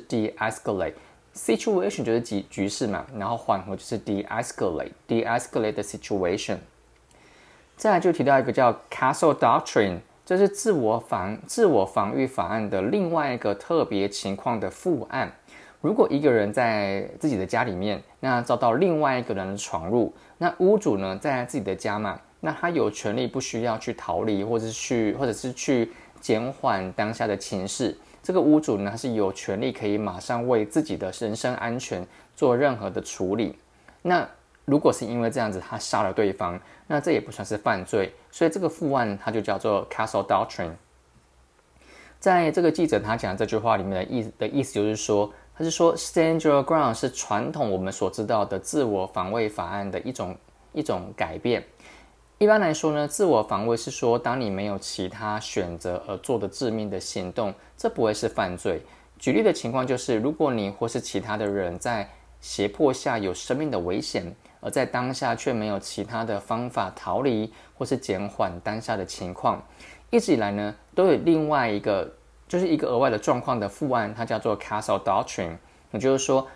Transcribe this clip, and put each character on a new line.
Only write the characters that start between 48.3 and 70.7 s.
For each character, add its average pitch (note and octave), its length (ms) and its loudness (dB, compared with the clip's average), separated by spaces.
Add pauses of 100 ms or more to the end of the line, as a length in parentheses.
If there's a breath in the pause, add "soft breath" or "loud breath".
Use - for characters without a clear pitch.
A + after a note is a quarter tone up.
的 G2 120 -2
自 D3+ 240 -2
我 G2 240 0
防 F#2 240 -4
卫 A2+ 160 0
法 G#2 200 -6
案 G2 240 -6
的 F#2 100 -4
一 - 100 -8
种， F2+ 240 -6 (380)
一 D3+ 100 -4
种 F#2 320 -4
改 E2 220 -4
变。 A#2 260 0 (760 loud breath)
一 G#3 80 4
般 G#3+ 120 8
来 E3+ 140 2
说 D#3 200 0
呢， D3 140 0
自 F#3+ 200 2
我 A#2+ 160 6
防 G#2 240 -2
卫 A#2 100 2
是 C3+ 140 -6
说 A#2+ 280 2
当 B2 220 -2
你 A2+ 80 -2
没 G2 160 -2
有 G2+ 140 -4
其 - 280 -6
他 G#2+ 320 -4
选 F2 400 -4
择 F2+ 300 -4
而 G2 80 -6
做 A#2 220 -2
的 G2 100 -4
致 A#2 220 -4
命 G#2+ 180 -2
的 F#2+ 100 -6
行 F2+ 320 -6
动， G#2 220 -2 (240 loud breath)
这 A3+ 140 -2
不 D3 120 -2
会 G#2+ 120 2
是 - 120 -2
犯 F#2 300 -2
罪。 F2 240 -2 (380 loud breath)
举 - 140 0
例 G#3+ 100 4
的 G3+ 100 6
情 - 180 -4
况 B2+ 160 0
就 C3 120 0
是， A#2+ 180 0
如 B2+ 160 0
果 D#3 180 2
你 G#2 200 0
或 A2+ 180 -4
是 B2 100 -4
其 G2+ 220 -4
他 G#2+ 160 -4
的 G#2+ 100 -2
人 F#2 320 -2
在 A2 300 -4 (320 loud breath)
胁 - 260 -2
迫 C#3+ 240 4
下 B2 280 0
有 F#2 160 -2
生 - 220 -4
命 D3+ 140 -2
的 G#2+ 80 0
危 F2+ 220 -2
险， F#2 340 -6 (260 soft breath)
而 B2 100 -8
在 B2+ 160 0
当 B2+ 260 -4
下 B2 240 -2
却 C3 160 -2
没 G#2+ 140 -2
有 G2+ 120 -2
其 - 240 -8
他 A2+ 220 -6
的 G#2 160 -4
方 A#2+ 280 -4
法 G2+ 280 -4
逃 F#2+ 240 -4
离 A2 320 0 (240 loud breath)
或 C3+ 80 -4
是 B2+ 120 -2
减 G2+ 320 -2
缓 G2 220 -2 (140)
当 A2 160 -4
下 A#2 160 -4
的 F#2 100 -4
情 F2+ 260 -8
况， G#2 300 -2 (480 loud breath)
一 A#3 80 6
直 G#3 140 2
以 C3+ 40 4
来 G#2 140 2
呢， G#2 240 -4 (200)